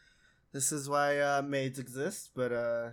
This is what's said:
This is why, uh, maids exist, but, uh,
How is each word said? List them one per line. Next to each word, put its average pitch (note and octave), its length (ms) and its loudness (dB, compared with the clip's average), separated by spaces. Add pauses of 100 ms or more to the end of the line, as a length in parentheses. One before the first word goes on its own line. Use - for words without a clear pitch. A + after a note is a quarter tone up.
(520)
This C3+ 180 0
is C#3 180 -4
why, C#3+ 300 4
uh, C#3+ 240 4
maids C#3 380 -2
exist, C3+ 560 -6
but, B2 160 0
uh, A#2 400 0